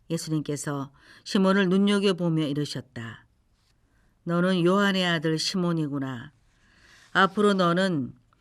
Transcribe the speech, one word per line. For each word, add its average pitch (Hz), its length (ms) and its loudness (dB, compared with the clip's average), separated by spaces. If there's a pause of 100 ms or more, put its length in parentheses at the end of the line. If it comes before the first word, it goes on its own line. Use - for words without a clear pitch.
예수님께서 147 840 -6 (320)
시몬을 190 460 2
눈여겨보며 190 760 2
이르셨다. 135 800 -8 (1000)
"너는 175 420 0
요한의 190 420 2
아들 160 320 -2
시몬이구나. 143 920 -4 (840)
앞으로 196 400 4
너는 175 600 0 (280)